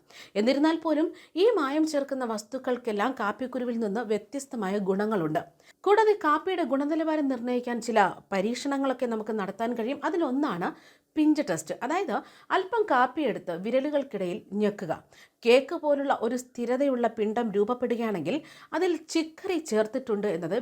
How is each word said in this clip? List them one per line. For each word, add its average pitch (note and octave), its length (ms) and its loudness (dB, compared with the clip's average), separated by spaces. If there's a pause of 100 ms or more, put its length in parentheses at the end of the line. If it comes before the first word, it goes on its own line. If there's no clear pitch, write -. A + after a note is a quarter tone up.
(400)
എന്നിരുന്നാൽ C#4+ 440 4
പോലും D#4 240 2 (280)
ഈ F#4 100 6 (140)
മായം D4 320 2
ചേർക്കുന്ന C#4 400 -2
വസ്തുക്കൾക്കെല്ലാം B3 880 -2
കാപ്പിക്കുരുവിൽ A#3+ 640 -4
നിന്ന് G#3 260 -2
വ്യത്യസ്തമായ G#3 640 -4 (140)
ഗുണങ്ങളുണ്ട്. F#3+ 540 0 (420)
കൂടാതെ G#4 400 6
കാപ്പിയുടെ D#4 480 0
ഗുണനിലവാരം D#4 600 0
നിർണ്ണയിക്കാൻ B3 480 -2
ചില A3+ 180 0 (360)
പരീക്ഷണങ്ങളൊക്കെ B3+ 800 -2
നമുക്ക് A3 260 -4
നടത്താൻ G#3+ 380 -4
കഴിയും. B3+ 260 -4
അതിലൊന്നാണ് C#4 640 0 (480)
പിഞ്ച് D4+ 260 4
ടെസ്റ്റ്. E3+ 320 -4 (100)
അതായത് D#4 300 -2 (360)
അല്പം F#4+ 400 0
കാപ്പിയെടുത്ത് B3+ 640 0 (120)
വിരലുകൾക്കിടയിൽ C4 720 -2 (140)
ഞെക്കുക. G3+ 400 -2 (500)
കേക്ക് C4+ 400 6
പോലുള്ള C#4+ 300 2 (120)
ഒരു A#3+ 180 -2
സ്ഥിരതയുള്ള B3 680 0
പിണ്ഡം A3 380 -2 (100)
രൂപപ്പെടുകയാണെങ്കിൽ A3+ 800 0 (400)
അതിൽ F4 160 2 (160)
ചിക്കറി E4 500 -2 (100)
ചേർത്തിട്ടുണ്ട് G#3+ 580 0 (100)
എന്നത് E3+ 260 -4